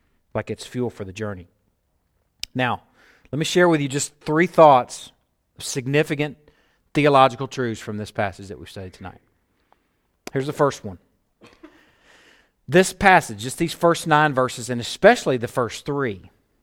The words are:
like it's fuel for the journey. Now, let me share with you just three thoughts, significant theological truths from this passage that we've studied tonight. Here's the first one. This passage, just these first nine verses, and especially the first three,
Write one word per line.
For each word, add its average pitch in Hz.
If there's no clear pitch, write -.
like 110
it's -
fuel 123
for -
the 95
journey. 101
Now, 123
let 143
me 160
share 180
with 160
you 139
just 135
three 160
thoughts, 143
significant 147
theological 135
truths 117
from 107
this 104
passage 98
that 101
we've 85
studied 92
tonight. -
Here's 135
the 147
first 139
one. 92
This 180
passage, 156
just 127
these 170
first 170
nine 151
verses, 127
and 120
especially 185
the 120
first -
three, 131